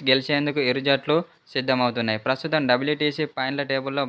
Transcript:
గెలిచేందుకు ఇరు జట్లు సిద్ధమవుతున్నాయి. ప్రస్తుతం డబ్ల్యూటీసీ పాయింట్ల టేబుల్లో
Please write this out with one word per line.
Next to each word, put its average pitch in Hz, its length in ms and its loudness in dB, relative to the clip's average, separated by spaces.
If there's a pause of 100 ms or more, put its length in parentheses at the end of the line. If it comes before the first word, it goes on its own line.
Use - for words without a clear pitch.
గెలిచేందుకు 143 560 2
ఇరు 127 200 0
జట్లు 139 360 2 (320)
సిద్ధమవుతున్నాయి. 123 720 0
ప్రస్తుతం 151 480 -2
డబ్ల్యూటీసీ 143 580 0
పాయింట్ల 139 380 -4
టేబుల్లో 135 460 -2